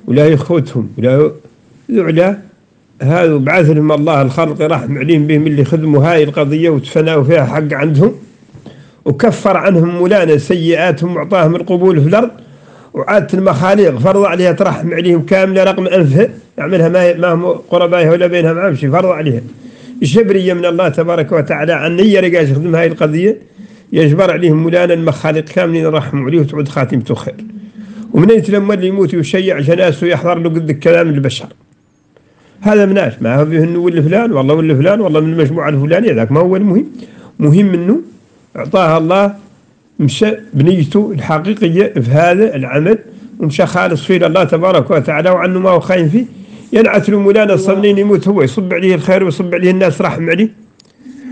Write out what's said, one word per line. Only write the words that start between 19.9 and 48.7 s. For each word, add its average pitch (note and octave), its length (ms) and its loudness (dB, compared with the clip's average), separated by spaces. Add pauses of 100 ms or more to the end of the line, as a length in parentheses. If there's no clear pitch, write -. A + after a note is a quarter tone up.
جبرية F#3+ 520 2
من F3 120 -2
الله E3+ 240 0
تبارك E3 420 -2
وتعالى D#3 420 0
عن D#3 220 -2
نية G3 240 4
رقاش E3+ 300 2
يخدم D#3+ 260 0
هاي E3 120 2
القضية، E3 500 -2 (560)
يجبر E3 380 2
عليهم D#3+ 320 2
مولانا F3 300 0
المخاليق D#3 520 -2
كاملين E3 380 -2
يرحموا C#3+ 420 -4
عليه D#3+ 140 0
وتعود D3 280 -2
خاتمته C3 480 -4
خير. - 200 -10 (800)
ومن F#3+ 160 4
يتلم G3+ 420 2
اللي F#3 160 -2
يموت F#3+ 280 -2
ويشيع F#3 440 -2
جنازته E3+ 480 0
يحضر E3 320 -2
له E3+ 100 -2
قد D#3+ 220 -4
كلام E3 380 2
البشر، C#3 380 -4 (1120)
هذا G#3 240 4
مناش F#3+ 360 0
ما A#2 140 0
هو D3 100 2
فيه D#3+ 180 0
انه E3+ 160 -2
ولي E3+ 220 0
فلان G3+ 300 0
والله C#3 220 0
ولي D#3 220 0
فلان F#3+ 260 2
والله D#3 180 0
من D#3+ 140 0
المجموعه D3+ 360 -2
الفلانيه، D#3 440 0
ذاك A2+ 180 -2
ما C#3+ 80 2
هو F3+ 160 2
المهم. G3+ 300 0 (540)
مهم F#3 340 4
انه F3+ 260 0 (560)
اعطاها D#3+ 420 0
الله G3 380 0 (640)
مشى G#3+ 320 0 (220)
بنيته F#3 580 0
الحقيقيه F3 840 -2
في B2 180 -2
هذا F3+ 440 2
العمل، C#3+ 440 0 (400)
ومشى D#3+ 260 0
خالص F3 400 -2
فيه F#3 120 2
لله F3 260 2
تبارك E3+ 480 0
وتعالى، D#3+ 380 0
وعنه F#3 300 0
ما F#3 100 0
هو F3 100 4
خاين F3+ 300 0
فيه. A#3 160 0 (480)
ينعت G#3+ 360 2
له G3+ 100 2
مولانا G3+ 340 2
الصمنين G3+ 440 0
يموت G3+ 300 0
هو، G3 140 2
يصب F3+ 320 -2